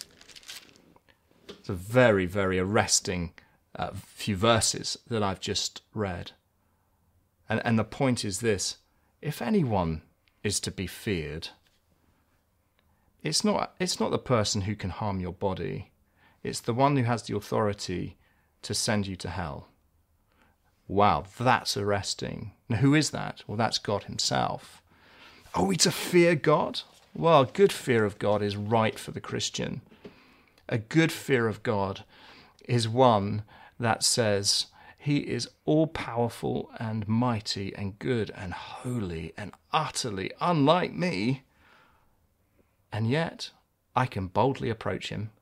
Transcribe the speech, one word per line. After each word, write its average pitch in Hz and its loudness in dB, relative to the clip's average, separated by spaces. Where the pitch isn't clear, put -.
It's - -14
a 107 -4
very, 104 4
very 92 0
arresting, 92 0
uh, - -8
few - -6
verses 110 2
that 110 -2
I've 95 -2
just - -6
read. 92 -4
And, 110 -2
and 113 4
the 107 2
point 123 -2
is 95 -4
this, 107 0
if 156 -8
anyone 110 2
is 101 -2
to - -6
be 90 -8
feared, 80 -6
it's 156 0
not, - 0
it's 180 -4
not 226 -2
the - 2
person 110 0
who 104 -2
can 98 -6
harm 98 -4
your 90 -4
body. 98 -4
It's - -6
the 117 -2
one 139 4
who 131 4
has 117 0
the 110 -6
authority 101 -2
to - -6
send 104 0
you 95 -6
to - -10
hell. 85 -8
Wow, 95 4
that's 120 2
arresting. 101 -4
Now, 113 0
who 135 6
is 151 2
that? - -8
Well, 104 -8
that's 110 0
God 101 -4
himself. - -4
Are 180 2
we 190 2
to - 4
fear 175 4
God? 151 2
Well, 156 6
a 131 4
good - 6
fear 113 2
of 101 -2
God 104 2
is 101 -2
right 110 2
for - -12
the - -10
Christian. - -4
A 123 -2
good 156 2
fear 120 0
of 104 -4
God 98 -2
is 120 0
one 107 4
that 113 0
says, 104 2
"He 147 0
is - -6
all-powerful 127 0
and 110 -4
mighty 110 0
and 98 -6
good 120 -2
and 90 -10
holy 90 -6
and 101 -12
utterly 113 -4
unlike 165 2
me. 127 -2
And 110 0
yet, - -4
I 127 2
can 95 -4
boldly 123 0
approach 101 -4
him 104 -6